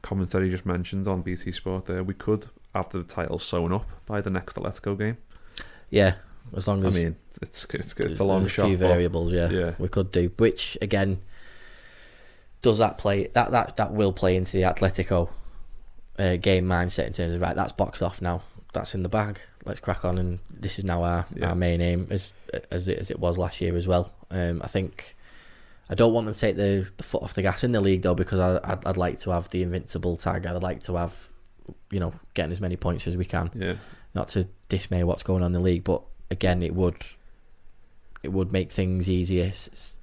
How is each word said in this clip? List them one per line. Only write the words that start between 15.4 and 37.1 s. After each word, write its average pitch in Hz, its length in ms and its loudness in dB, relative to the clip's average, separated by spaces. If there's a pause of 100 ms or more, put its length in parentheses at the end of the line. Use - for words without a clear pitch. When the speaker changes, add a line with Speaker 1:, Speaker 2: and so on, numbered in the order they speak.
Speaker 2:
uh, 90 180 2
game 92 280 4
mindset 87 440 2
in - 40 -6
terms 85 220 0
of, 87 60 0
"Right, 87 160 0
that's - 160 -2
boxed - 300 -2
off 90 200 -2
now. 87 200 -2 (300)
That's - 220 -4
in 95 80 -2
the 90 60 0
bag. 104 320 0 (240)
Let's 107 160 -8
crack - 240 -2
on, 90 140 2
and 90 200 0 (120)
this - 280 -8
is 95 60 -4
now 87 180 0
our, 87 320 0
Speaker 1:
Yeah. - 160 -2
Speaker 2:
our 87 40 0
main 87 260 2
aim," 87 300 2
as, 98 220 -4 (380)
as 87 180 -2
it, 90 100 2
as - 120 -6
it - 80 -6
was 87 200 2
last 90 220 -2
year 87 160 0
as 87 120 0
well. 90 240 2 (180)
Um, 87 320 0
I - 60 -6
think - 480 -4 (720)
I - 40 -4
don't 117 180 6
want 113 140 2
them 107 80 -4
to - 60 -6
take 98 160 2
the, 98 400 2
the - 60 -10
foot - 200 -4
off - 120 -8
the 98 80 0
gas 95 220 0
in 120 80 2
the 110 80 4
league 98 220 4
though, 90 120 4
because 92 240 0
I, 92 240 4
I'd, - 240 -4
I'd 95 100 0
like 90 240 0
to 98 100 -4
have 87 200 0
the 92 120 0
invincible 87 540 -2
tag. 92 300 -2
I'd 87 160 -4
like 90 220 -2
to 90 120 -4
have, 87 320 -4 (600)
you 98 100 -2
know, 82 140 -2 (200)
getting 82 180 0
as 92 80 -6
many 90 160 -2
points 87 300 -2
as 92 100 -2
we 90 80 0
can. 87 300 -2
Speaker 1:
Yeah. 92 200 -2 (400)
Speaker 2:
Not - 160 -4
to 92 160 0 (220)
dismay 92 360 0
what's 87 180 0
going 92 200 2
on 87 60 2
in 90 40 2
the 87 80 2
league, 90 240 2
but - 180 2 (280)
again, 90 320 2
it 82 120 0
would, 90 220 2 (1300)